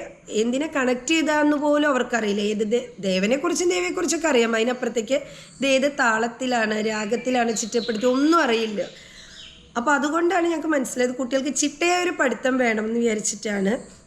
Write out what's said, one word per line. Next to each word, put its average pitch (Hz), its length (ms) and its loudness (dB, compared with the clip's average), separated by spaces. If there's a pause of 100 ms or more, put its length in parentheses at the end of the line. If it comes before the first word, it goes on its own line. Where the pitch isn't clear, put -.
(300)
എന്തിനെ 247 380 0
കണക്ട് 254 440 0
ചെയ്താന്ന് 302 440 2
പോലും 294 320 2
അവർക്കറിയില്ല. 233 520 0
ഏത് 208 300 -2
ദേ-, 240 160 0 (140)
ദേവനെക്കുറിച്ചും 254 680 0
ദേവിയെക്കുറിച്ചൊക്കെ 349 600 -2
അറിയാം, 233 280 2
അതിനപ്പുറത്തേക്ക് 240 640 -2 (360)
ഇത് 262 120 -4
ഏത് 269 220 4 (100)
താളത്തിലാണ്, 233 880 0
രാഗത്തിലാണ് 233 680 -2
ചിട്ടപ്പെടുത്തി 220 500 -2
ഒന്നും 285 340 4
അറിയില്ല. 226 400 0 (960)
അപ്പോൾ 240 160 0
അതുകൊണ്ടാണ് 339 540 2
ഞങ്ങൾക്ക് 320 220 -2
മനസ്സിലായത് 254 460 0
കുട്ടികൾക്ക് 269 400 -2
ചിട്ടയായ 349 480 0
ഒരു 349 160 0
പഠിത്തം 254 400 0
വേണമെന്ന് 226 400 0
വിചാരിച്ചിട്ടാണ് 214 720 0 (340)